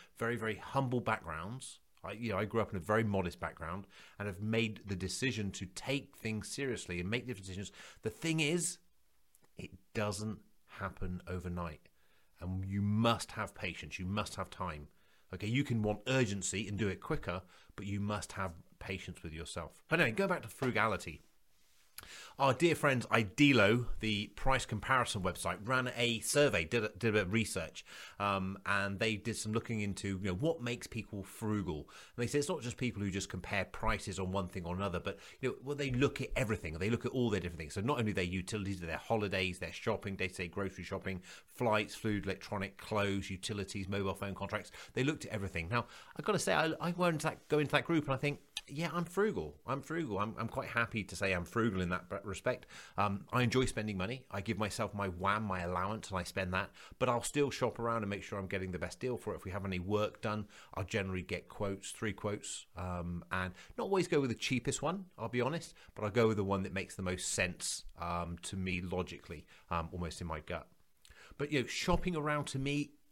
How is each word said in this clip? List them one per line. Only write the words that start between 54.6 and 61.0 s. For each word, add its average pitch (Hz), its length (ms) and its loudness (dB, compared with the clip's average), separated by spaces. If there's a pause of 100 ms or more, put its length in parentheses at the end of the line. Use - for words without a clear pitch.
my 101 140 0
wham, 98 340 2
my 92 180 0
allowance, 90 480 -2
and 95 100 -2
I 87 40 0
spend 92 320 -2
that. 95 160 0 (280)
But 123 100 4
I'll 120 160 2
still 143 260 2
shop - 280 0
around 117 240 0
and 101 60 0
make 101 140 -2
sure 104 160 -6
I'm 95 80 -4
getting 92 240 -2
the 90 80 -4
best 90 220 -6
deal 123 180 0
for 101 160 -4
it. 78 40 -6
If - 60 -14
we 92 60 -6
have 98 160 -4
any 90 140 -2
work 104 420 0
done, 107 240 -2 (280)
I'll 101 100 -2
generally 95 380 -2